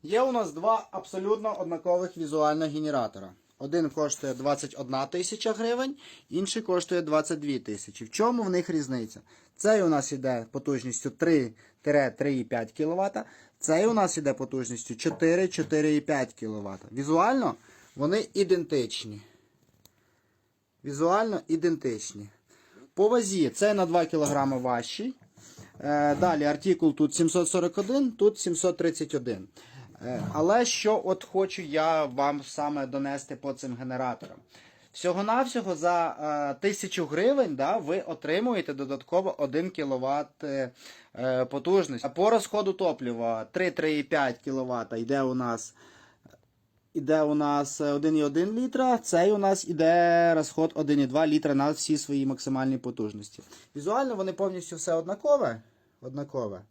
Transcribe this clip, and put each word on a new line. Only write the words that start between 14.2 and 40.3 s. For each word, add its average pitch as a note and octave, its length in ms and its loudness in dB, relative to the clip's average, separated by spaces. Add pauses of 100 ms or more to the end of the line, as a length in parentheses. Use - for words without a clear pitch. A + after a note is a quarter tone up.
потужністю B2 600 -6
чотири, E3 520 2
чотири D3+ 480 2
і D3 60 2
п'ять C#3+ 320 -2
кіловата. G#2 580 -10
Візуально D#3+ 640 2 (400)
вони F3 380 0
ідентичні. D3 880 0 (1600)
Візуально F3 600 0
ідентичні. D3+ 840 -4 (640)
По G3+ 160 4
вазі G3 400 2
це G#3 240 2
на F#3+ 120 2
два E3+ 200 4
кілограми C#3+ 520 0
важчий. B2+ 580 -4 (640)
Е, D3 360 2
далі E3+ 280 2
артикул D3+ 520 2
тут D3+ 200 2
сімсот E3+ 340 2
сорок F3 280 0
один, B3 340 0
тут G#3 280 4
сімсот F3 380 0
тридцять D#3+ 380 -2
один. A2+ 320 -4 (580)
Е, B2 180 -6 (100)
але G3 320 4
що A3 400 2
от F#3 180 -2
хочу F#3+ 380 -2
я D#3 440 2
вам C#3 380 0
саме D3 440 -4
донести C#3 480 -6
по C#3 180 -8
цим C3 220 -10
генераторам. B2+ 600 -6 (560)
Всього-навсього G3+ 840 0
за, E3+ 440 0
е, D3 420 -4
тисячу G3 440 -2
гривень, F#3+ 500 2
да, D3 220 0
ви F3 240 -2
отримуєте F3 720 -2
додатково C#3 680 -2
один D3 280 -2
кіловат, C#3 760 -4